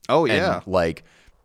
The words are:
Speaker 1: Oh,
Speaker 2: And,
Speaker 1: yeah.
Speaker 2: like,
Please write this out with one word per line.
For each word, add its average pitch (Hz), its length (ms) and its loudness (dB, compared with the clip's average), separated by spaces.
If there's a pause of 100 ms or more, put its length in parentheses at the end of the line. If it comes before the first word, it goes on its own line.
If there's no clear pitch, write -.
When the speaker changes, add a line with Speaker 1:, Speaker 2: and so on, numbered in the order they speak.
Speaker 1:
Oh, 156 180 2
Speaker 2:
And, 107 100 0
Speaker 1:
yeah. 156 300 -2
Speaker 2:
like, 85 360 0 (420)